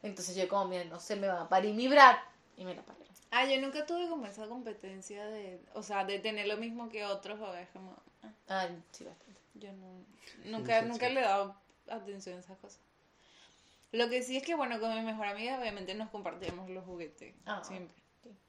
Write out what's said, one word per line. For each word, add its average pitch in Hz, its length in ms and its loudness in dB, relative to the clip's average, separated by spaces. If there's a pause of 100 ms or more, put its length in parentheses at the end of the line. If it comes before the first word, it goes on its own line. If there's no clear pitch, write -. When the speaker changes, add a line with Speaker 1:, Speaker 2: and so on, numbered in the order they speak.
Speaker 1:
Entonces 185 340 -6
yo 185 120 2
como, 196 180 2
"Mira, 180 180 -4
no 165 160 -12
sé, 208 160 -4
me 196 120 0
va 175 140 0
a 160 60 -8
parir 196 260 4
mi 247 140 2
Bratz", 277 300 12 (380)
y 185 80 -14
me 180 100 -8
la - 80 -14
parieron. - 240 -20 (260)
Speaker 2:
Ah, 247 120 4
yo 269 160 4
nunca 277 240 -4
tuve 349 240 -2
como 294 180 -4
esa 214 200 -10
competencia 208 800 -10
de, 196 340 -10 (140)
o 214 80 -8
sea, 196 220 -2
de 196 160 -2
tener 214 260 -4
lo 208 100 0
mismo 233 320 -8
que 214 160 -6
otros, 202 360 -4
o 190 140 -8
es 180 160 -12
como, 190 240 -16 (280)
ah. 220 60 -18 (200)
Speaker 1:
Ay, 180 340 -2 (100)
sí, - 120 -18
bastante. - 360 -20 (140)
Speaker 2:
Yo 202 180 -16
no, 185 320 -18 (200)
Speaker 3:
Sí, - 260 -20
Speaker 2:
nunca, 226 300 4
Speaker 3:
sí, 226 60 -2
Speaker 2:
nunca 240 220 0
Speaker 3:
sí. 262 60 2
Speaker 2:
le 262 60 4
he 247 40 4
dado 196 320 2 (340)
atención 196 460 -10
a 180 40 -16
esas 185 180 -20
cosas. - 200 -20 (1120)
Lo 233 160 4
que 247 140 0
sí 254 140 -2
es 269 60 0
que, 330 120 -2
bueno, 240 260 0
con 226 140 0
mi 226 60 -2
mejor 220 260 -4
amiga, 226 320 -4
obviamente, 202 360 -6
nos 214 160 -8
compartíamos 180 600 -8
los 185 140 -10
juguetes, 175 500 -12 (120)
Speaker 1:
Ah, 202 180 -6
Speaker 2:
siempre. 185 300 -12 (280)
Speaker 1:
sí. 240 80 -20 (180)